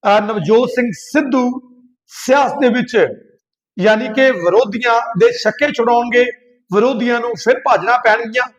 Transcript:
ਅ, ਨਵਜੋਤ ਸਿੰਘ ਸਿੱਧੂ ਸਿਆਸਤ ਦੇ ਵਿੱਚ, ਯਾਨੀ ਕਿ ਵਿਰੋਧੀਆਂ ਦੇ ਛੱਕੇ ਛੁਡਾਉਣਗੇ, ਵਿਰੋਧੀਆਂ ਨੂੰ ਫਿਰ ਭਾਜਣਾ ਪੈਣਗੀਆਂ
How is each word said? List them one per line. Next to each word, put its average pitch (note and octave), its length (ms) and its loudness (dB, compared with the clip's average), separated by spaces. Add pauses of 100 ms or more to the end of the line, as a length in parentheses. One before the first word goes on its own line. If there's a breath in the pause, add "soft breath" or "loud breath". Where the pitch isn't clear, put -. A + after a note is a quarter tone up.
ਅ, G#3 140 4
ਨਵਜੋਤ G#3+ 480 0
ਸਿੰਘ B3 220 -2
ਸਿੱਧੂ B3+ 600 -2 (560)
ਸਿਆਸਤ C4 540 0
ਦੇ B3+ 80 2
ਵਿੱਚ, A#3 380 0 (720)
ਯਾਨੀ G#3+ 280 2
ਕਿ C4 240 2
ਵਿਰੋਧੀਆਂ A3+ 720 0 (180)
ਦੇ A#3+ 120 4
ਛੱਕੇ - 360 -2
ਛੁਡਾਉਣਗੇ, A#3+ 580 0 (480)
ਵਿਰੋਧੀਆਂ A#3+ 460 0
ਨੂੰ A#3 160 -6
ਫਿਰ A#3+ 240 0
ਭਾਜਣਾ A#3 380 0
ਪੈਣਗੀਆਂ A#3 600 0